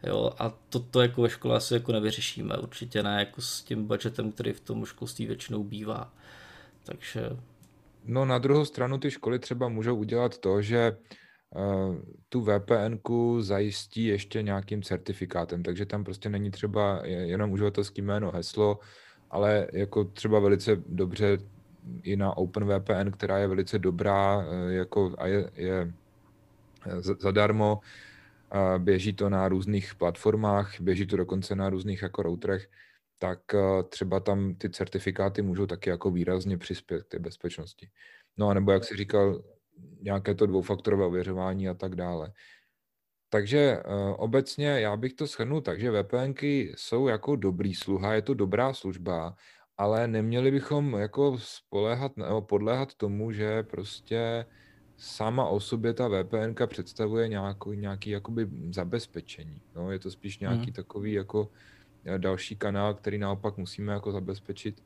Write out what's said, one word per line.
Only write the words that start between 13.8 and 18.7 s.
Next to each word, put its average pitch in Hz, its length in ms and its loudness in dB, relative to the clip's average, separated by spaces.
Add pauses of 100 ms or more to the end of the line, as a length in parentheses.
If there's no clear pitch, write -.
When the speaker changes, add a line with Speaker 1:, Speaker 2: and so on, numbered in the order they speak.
Speaker 2:
ještě 104 360 0
nějakým 98 420 -2
certifikátem, 87 800 -4
takže 92 220 -2
tam 104 180 -4
prostě 95 260 -6
není 101 220 -2
třeba 101 520 0
je-, 90 240 -4
jenom 98 240 0
uživatelský 101 500 0
jméno, 101 300 0
heslo, 104 480 2 (520)